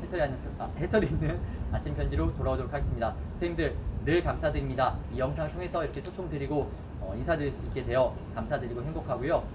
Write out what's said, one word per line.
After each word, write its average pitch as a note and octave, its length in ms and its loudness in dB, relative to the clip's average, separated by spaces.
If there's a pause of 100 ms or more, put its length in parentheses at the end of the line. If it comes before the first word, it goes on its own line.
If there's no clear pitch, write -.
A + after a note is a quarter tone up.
해설이 F3+ 180 0
하는, C3+ 160 2 (220)
아, A#2+ 180 -4
해설이 F3+ 300 4
있는 D3 320 2 (140)
<laughs> - 180 -2
아침 C#3+ 240 0
편지로 C#3+ 400 2
돌아오도록 C3 360 0
하겠습니다. A#2 440 0 (160)
선생님들 D#3+ 440 0 (300)
늘 E3+ 180 4
감사드립니다. C3+ 720 2 (180)
이 C3 60 -2
영상을 D3 320 0
통해서 F3 320 -2
이렇게 - 180 -4
소통드리고, D3 680 -2 (320)
어, - 140 -6
인사드릴 C#3+ 360 2
수 - 160 -6
있게 C3 160 -2
되어 A#2+ 300 4 (220)
감사드리고 A#2+ 480 -2
행복하고요. D3 600 0 (120)